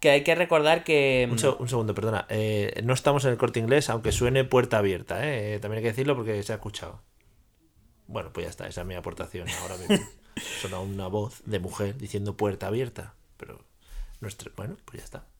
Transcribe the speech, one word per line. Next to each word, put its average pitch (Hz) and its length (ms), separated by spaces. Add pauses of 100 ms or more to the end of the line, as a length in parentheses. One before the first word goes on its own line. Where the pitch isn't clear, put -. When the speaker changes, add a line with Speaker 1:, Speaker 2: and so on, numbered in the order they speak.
Speaker 1:
Que 151 100
hay 139 120
que 165 120
recordar 165 500
que 135 460
Speaker 2:
Un 120 80
se-, 127 100
un 131 180
segundo, 113 280
perdona. 107 340
Eh, 107 560
no 123 80
estamos 139 320
en 135 60
El 120 80
Corte 117 200
Inglés, 131 300
aunque 113 240
suene 123 320
Puerta 123 320
Abierta, 98 500
¿eh? 107 340
También 104 180
hay 110 40
que 117 100
decirlo 135 220
porque 110 280
se 113 100
ha 110 40
escuchado. - 440 (1040)
Bueno, 95 260
pues 85 120
ya 82 60
está, - 180
esa - 140
es 85 40
mi 92 80
aportación 87 540 (140)
ahora 92 140
mismo. 92 300 (300)
Speaker 1:
<laughs> - 240
Speaker 2:
Suena 92 200
una 98 260
voz 101 400
de 107 120
mujer 98 380
diciendo 101 400
"Puerta 98 300
Abierta", 113 480 (220)
pero - 240 (600)
nuestro... - 360
Bueno, 143 280
pues - 140
ya - 60
está. - 200 (160)